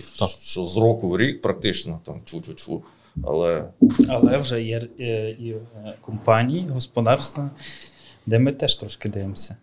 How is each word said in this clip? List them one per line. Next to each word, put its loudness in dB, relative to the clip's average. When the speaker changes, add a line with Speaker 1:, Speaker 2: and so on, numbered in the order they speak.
Speaker 1:
Так. 2
Speaker 2:
Що -4
з -6
року 4
в 0
рік 0
практично, -2
там, -14
чу-чу-чу. -10
Але 0
Speaker 3:
Але 4
вже -2
є, -4
е, -4
і, -10
е, -12
компанії, 2
господарства, 0
де 6
ми 4
теж 0
трошки -8
дивимося. -6